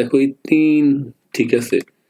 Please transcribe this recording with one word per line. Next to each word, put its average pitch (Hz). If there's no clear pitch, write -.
দেখো 123
এই 139
তিন 156
ঠিক 120
আছে, 104